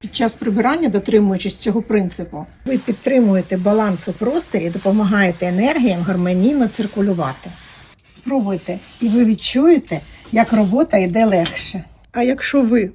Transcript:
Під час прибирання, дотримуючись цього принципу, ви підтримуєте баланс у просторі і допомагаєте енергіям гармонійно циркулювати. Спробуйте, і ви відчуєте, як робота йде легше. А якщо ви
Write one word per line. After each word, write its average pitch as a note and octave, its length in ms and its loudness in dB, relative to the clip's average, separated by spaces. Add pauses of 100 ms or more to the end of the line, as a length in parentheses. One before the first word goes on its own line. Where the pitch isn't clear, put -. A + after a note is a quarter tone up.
Під - 160 -12
час A#3 180 0
прибирання, B3+ 540 0
дотримуючись G3 680 0
цього G#3+ 260 -2
принципу, F3+ 640 -4 (200)
ви C4 120 -2
підтримуєте G3+ 800 0
баланс G3+ 520 0
у F#3+ 40 -6
просторі A3 520 -4
і E3+ 60 -4
допомагаєте G3 760 0
енергіям G#3 560 0
гармонійно F#3 680 0
циркулювати. G3 800 -4 (540)
Спробуйте, G3 760 -4 (220)
і A#3 80 0
ви A#3 160 4
відчуєте, B3 760 2 (320)
як A3+ 200 2
робота G#3+ 460 2
йде F#3 260 2
легше. F3 600 -2 (280)
А A#3+ 100 -2
якщо C4+ 400 0
ви A3 320 2